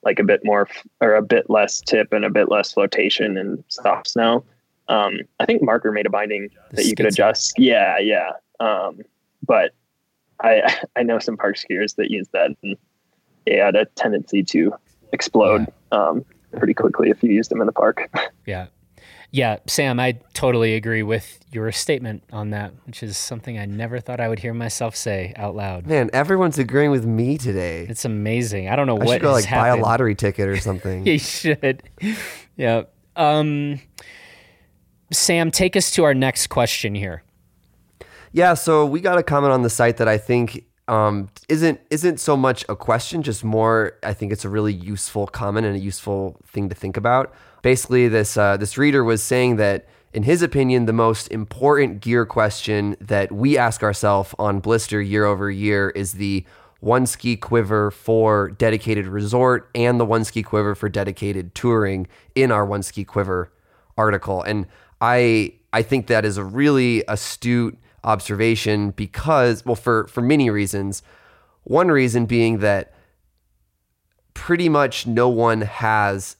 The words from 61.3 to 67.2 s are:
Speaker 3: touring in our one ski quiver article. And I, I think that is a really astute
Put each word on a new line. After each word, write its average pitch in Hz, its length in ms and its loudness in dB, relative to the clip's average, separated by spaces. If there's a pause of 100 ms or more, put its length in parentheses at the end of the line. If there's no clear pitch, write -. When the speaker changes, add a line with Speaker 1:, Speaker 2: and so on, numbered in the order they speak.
Speaker 3:
touring 101 520 0 (300)
in 127 160 4
our 104 120 2
one 101 180 -4
ski 98 220 -10
quiver 92 480 -4 (440)
article. 101 460 0
And 104 240 -4 (340)
I, 117 540 2 (180)
I 113 100 0
think 127 240 -2
that 110 180 2
is 104 120 0
a 101 80 -4
really 123 640 2
astute 120 680 -2 (280)